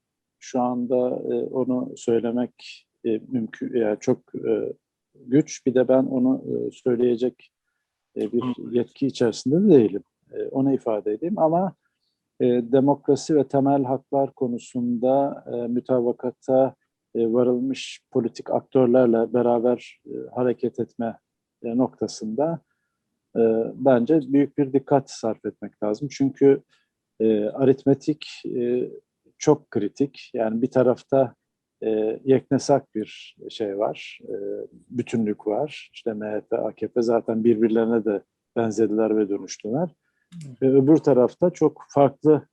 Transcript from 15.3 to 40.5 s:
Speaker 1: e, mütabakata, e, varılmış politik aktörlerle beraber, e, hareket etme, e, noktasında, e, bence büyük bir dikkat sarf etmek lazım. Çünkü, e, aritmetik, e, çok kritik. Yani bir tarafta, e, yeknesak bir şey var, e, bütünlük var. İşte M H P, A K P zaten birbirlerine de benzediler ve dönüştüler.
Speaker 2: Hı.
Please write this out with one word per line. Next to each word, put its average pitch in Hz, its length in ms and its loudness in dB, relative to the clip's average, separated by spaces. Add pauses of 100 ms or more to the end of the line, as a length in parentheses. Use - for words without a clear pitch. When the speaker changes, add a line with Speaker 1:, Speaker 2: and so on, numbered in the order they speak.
Speaker 1:
e, 120 140 -4
mütabakata, 123 1080 0 (400)
e, 113 180 0
varılmış 127 680 -2 (100)
politik 117 380 -4
aktörlerle 120 840 2
beraber, 120 720 0
e, 120 80 -16 (220)
hareket 123 440 -2
etme, 113 380 -8 (460)
e, 117 140 -6
noktasında, 120 840 -6 (760)
e, 117 60 0 (320)
bence 131 500 2
büyük 139 340 0
bir 135 160 0
dikkat 139 380 0
sarf - 340 -8
etmek - 380 -10
lazım. 107 280 -4
Çünkü, 139 500 2 (580)
e, 110 260 0
aritmetik, 135 840 0 (280)
e, 123 340 -2 (480)
çok - 340 0
kritik. 120 600 -4
Yani 113 280 -2
bir 123 100 -2
tarafta, 123 640 0 (480)
e, 110 420 -2
yeknesak 135 720 0
bir - 420 -12 (120)
şey 101 300 -6
var, - 440 -6
e, 117 100 -12 (560)
bütünlük 113 580 -4
var. 131 460 -6
İşte 113 200 -8
M 107 120 -10
H 107 160 -6
P, - 160 -4
A 110 140 -4
K - 160 -8
P - 140 -2
zaten 113 420 0
birbirlerine 113 600 2
de 101 160 -2 (340)
benzediler 110 640 0
ve 104 120 0
dönüştüler. 107 600 -6 (440)
Speaker 2:
Hı. 156 160 -18 (120)